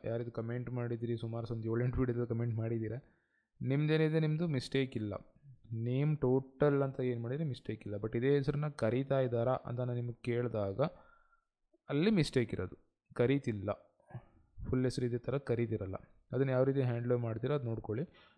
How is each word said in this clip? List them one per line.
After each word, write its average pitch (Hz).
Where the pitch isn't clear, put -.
ಯಾರಿದು 117
ಕಮೆಂಟ್ 120
ಮಾಡಿದಿರಿ, 117
ಸುಮಾರು 113
ಒಂದು 113
ಏಳೆಂಟು 120
ವಿಡಿಯೋದಲ್ಲಿ 120
ಕಮೆಂಟ್ 117
ಮಾಡಿದ್ದೀರಾ. 113
ನಿಮ್ದೇನಿದೆ 151
ನಿಮ್ಮದು 156
ಮಿಸ್ಟೇಕ್ 135
ಇಲ್ಲ, 107
ನೇಮ್ 135
ಟೋಟಲ್ 135
ಅಂತ 135
ಏನು 127
ಮಾಡಿದ್ರೆ 143
ಮಿಸ್ಟೇಕ್ -
ಇಲ್ಲ. 104
But 110
ಇದೇ 131
ಹೆಸರನ್ನ 143
ಕರೀತಾ 135
ಇದ್ದಾರಾ 123
ಅಂತ 123
ನಾನು 123
ನಿಮಗೆ 120
ಕೇಳಿದಾಗ 113
ಅಲ್ಲಿ 151
ಮಿಸ್ಟೇಕ್ 139
ಇರೋದು, 95
ಕರೀತಿಲ್ಲ, 120
ಫುಲ್ 127
ಹೆಸರು 127
ಇದೇ 120
ಥರ 127
ಕರೀತಿರಲ್ಲ. 110
ಅದನ್ನ 135
ಯಾವ 131
ರೀತಿ 135
ಹ್ಯಾಂಡಲ್ 120
ಮಾಡ್ತೀರಾ 117
ಅದು 127
ನೋಡ್ಕೊಳ್ಳಿ. 113